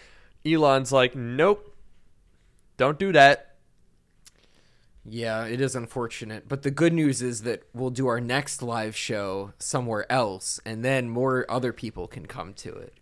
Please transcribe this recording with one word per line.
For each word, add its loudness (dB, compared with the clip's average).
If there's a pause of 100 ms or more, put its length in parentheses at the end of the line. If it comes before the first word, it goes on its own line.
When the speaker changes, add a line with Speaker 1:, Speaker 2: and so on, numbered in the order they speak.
(440)
Speaker 1:
Elon's 4
like, 4
"Nope, 0 (1000)
don't 2
do 0
that." 8 (1500)
Speaker 2:
Yeah, -4
it -4
is 0
unfortunate. -8
But -6
the -2
good 2
news 2
is -6
that -4 (100)
we'll -4
do -2
our 0
next -4
live -6
show -6
somewhere -4
else, -2
and -8
then 0
more 0
other -2
people -10
can -16
come -14
to -14
it. -18